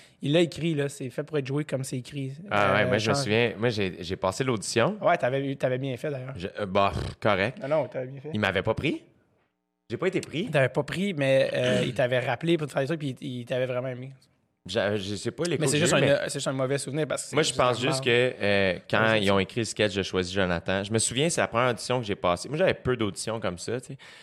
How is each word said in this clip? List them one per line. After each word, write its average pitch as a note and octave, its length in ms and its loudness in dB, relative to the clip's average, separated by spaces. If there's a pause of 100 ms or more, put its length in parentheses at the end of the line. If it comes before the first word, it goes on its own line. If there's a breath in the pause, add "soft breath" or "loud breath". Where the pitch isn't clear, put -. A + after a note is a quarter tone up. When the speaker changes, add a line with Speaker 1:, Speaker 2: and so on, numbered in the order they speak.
(200 loud breath)
Speaker 1:
il C#3 120 -2
l'a E3 80 6
écrit, D#3+ 340 0
là. C#3+ 160 -2
C'est C3+ 180 -10
fait D3 140 -6
pour D3+ 160 -4
être C3+ 80 -4
joué C#3+ 180 -2
comme C3+ 200 -4
c'est C3+ 140 -6
écrit. C3+ 340 -8 (180)
Speaker 2:
Ah G2+ 240 4
ouais, G#2 80 6
Speaker 1:
Euh, F#2+ 60 4
Speaker 2:
moi, G2+ 100 4
je A2 120 0
me G2+ 40 4
Speaker 1:
sans - 80 0
Speaker 2:
souviens, G#2+ 340 4
moi, A2+ 140 2
j'ai, G2 300 -2
j'ai F2+ 160 -4
passé F#2+ 280 0
l'audition. C3 560 2
Speaker 1:
Ouais, E3+ 160 4
t'avais C3+ 280 0
eu, C#3 120 -4
t'avais B2+ 220 0
bien C3+ 180 -4
fait, D#3 140 -6
d'ailleurs. C3 260 -10
Speaker 2:
Je, F2 120 -6 (120)
euh, G#2 60 -2
bah, G2 280 2
pff, B1+ 260 -4
correct. G#2 420 2
Speaker 1:
Non, C3+ 60 -6
non, D3 200 2
t'avais C3 200 -8
bien C3+ 120 -12
fait. C#3+ 140 -12
Speaker 2:
Il G#2+ 60 0
m'avait F#2+ 220 2
pas A2 120 2
pris. C4+ 280 -2 (880)
J'ai A2+ 60 -6
pas F3 120 -2
été F3 120 -2
pris. - 200 -6
Speaker 1:
Il A#3 100 -4
t'avait C3+ 180 4
pas D3 140 -2
pris, F#3 320 -2
mais, C3+ 400 4
euh, B2+ 320 2
il C3 80 -4
t'avait B2+ 260 2
rappelé C3+ 380 0
pour D3+ 80 -4
te C3+ 60 -10
faire C#3+ 100 0
des C3 60 -2
trucs, D#3+ 120 -2
puis C3+ 220 -6
il, B2 180 -8
il A#2+ 60 -10
t'avait B2+ 200 0
vraiment B2 220 -4
aimé. B2+ 240 -10 (540)
Speaker 2:
J'a-, G2+ 300 0
je G2+ 200 -4
sais A2+ 140 -6
pas D#3 140 -6
les E3+ 120 -2
Speaker 1:
Mais D3+ 100 0
c'est C#3 120 2
Speaker 2:
cours E3 80 2
que - 0 -
Speaker 1:
juste - 60 4
Speaker 2:
j'ai E3 40 4
Speaker 1:
un, - 20 4
Speaker 2:
eu, C#3 40 4
mais C#3 100 4
Speaker 1:
euh, - 120 2
c'est - 160 -6
juste - 80 -4
un C#3 40 -2
mauvais C3+ 240 -2
souvenir C#3+ 320 -4
parce C#3+ 140 -4
que - 80 -12
c'est B2+ 60 -2
Speaker 2:
Moi, D3+ 60 2
je D3+ 60 2
Speaker 1:
juste - 100 -6
Speaker 2:
pense B2 220 4
Speaker 1:
de B2+ 60 0
la D3+ 60 2
Speaker 2:
juste C3+ 120 -2
Speaker 1:
merde. B2 300 4
Speaker 2:
que, - 100 -8
euh, G2 340 4 (120)
quand G#2+ 100 4
Speaker 1:
Ouais, A2 120 4
c'est G#2+ 100 4
Speaker 2:
ils G2 100 2
ont G2 40 4
Speaker 1:
ça. G2 60 4
Speaker 2:
écrit F#2+ 180 -2
le A2 40 0
sketch G#2 300 0
de G2 80 0
Choisis F#2 320 -2
Jonathan, F#2+ 500 0
je G2+ 80 -6
me A2+ 60 2
souviens, C3 320 0
c'est C#3+ 100 -2
la G2 80 2
première B2 220 2
audition B2 300 -2
que A#2 60 -6
j'ai G2+ 100 -2
passée. F2+ 340 0
Moi, D3+ 80 -4
j'avais E3 160 4
peu B2+ 240 -2
d'auditions A2 420 -4
comme F#2 160 -4
ça, A2 240 -6
tu - 60 -20
sais. C3+ 120 -14 (240 loud breath)